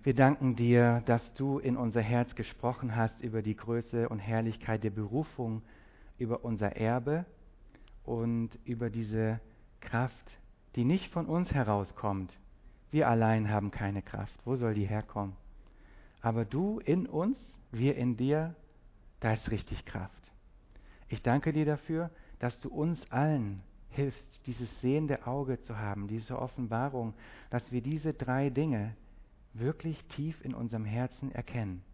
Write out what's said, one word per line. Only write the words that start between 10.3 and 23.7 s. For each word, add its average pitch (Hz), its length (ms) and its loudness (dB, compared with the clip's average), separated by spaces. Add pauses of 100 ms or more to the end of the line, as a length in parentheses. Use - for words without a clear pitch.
die 120 80 2
nicht 160 280 2
von 170 140 -2
uns 170 260 0
herauskommt. 101 880 0 (540)
Wir 151 180 4
allein 113 400 4
haben 104 220 0
keine 101 320 -2
Kraft. - 420 -8
Wo 120 100 0
soll 117 200 0
die 101 100 2
herkommen? 101 500 -4 (840)
Aber 113 240 2
du 190 360 0
in 170 260 2
uns, 190 360 0 (280)
wir 123 240 2
in 123 200 2
dir, 151 380 2 (680)
da 110 120 4
ist - 160 -2
richtig - 360 -4
Kraft. - 460 -10 (800)
Ich - 140 -6
danke 139 280 4
dir 151 140 2
dafür, 160 460 0 (260)
dass 120 240 -4
du 135 80 -8
uns 160 420 -2
allen 120 520 0 (260)